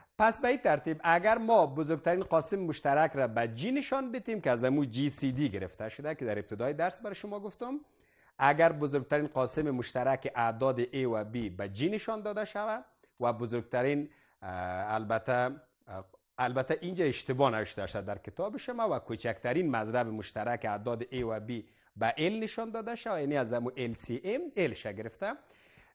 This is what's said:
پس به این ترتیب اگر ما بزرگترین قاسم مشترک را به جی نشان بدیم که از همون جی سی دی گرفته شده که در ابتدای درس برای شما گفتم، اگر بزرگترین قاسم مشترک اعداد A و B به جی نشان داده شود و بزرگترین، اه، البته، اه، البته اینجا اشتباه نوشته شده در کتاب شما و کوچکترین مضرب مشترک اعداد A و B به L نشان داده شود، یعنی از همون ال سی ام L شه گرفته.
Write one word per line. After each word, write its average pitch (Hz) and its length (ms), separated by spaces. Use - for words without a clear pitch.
پس 220 220
به 247 80
این 269 100
ترتیب 160 460
اگر 175 340
ما 220 280
بزرگترین 156 560
قاسم 165 360
مشترک 151 560
را 131 140
به 117 200
جی 131 240
نشان 269 400
بدیم 226 280
که 139 100
از 120 140
همون 135 260
جی 135 180
سی 131 240
دی 135 160
گرفته 95 400
شده 147 260
که 143 100
در 107 140
ابتدای 110 340
درس 165 280
برای 208 140
شما 208 260
گفتم، 247 400
اگر 151 340
بزرگترین 147 540
قاسم 143 440
مشترک 127 640
اعداد 120 500
A 123 100
و 117 300
B 110 120
به 101 320
جی 117 220
نشان 214 320
داده 208 220
شود 214 400
و 120 120
بزرگترین، 123 760
اه، 92 520
البته، 110 380
اه، 123 220
البته 127 420
اینجا 175 240
اشتباه 135 460
نوشته 107 360
شده 101 160
در 98 160
کتاب 214 380
شما 233 340
و 135 80
کوچکترین 123 720
مضرب 117 360
مشترک 110 580
اعداد 113 400
A 127 180
و 110 260
B 117 140
به 113 200
L 202 260
نشان 226 280
داده 226 240
شود، 214 260
یعنی 143 160
از 120 160
همون 120 240
ال 120 160
سی 120 320
ام 226 160
L 160 160
شه 107 200
گرفته. 113 400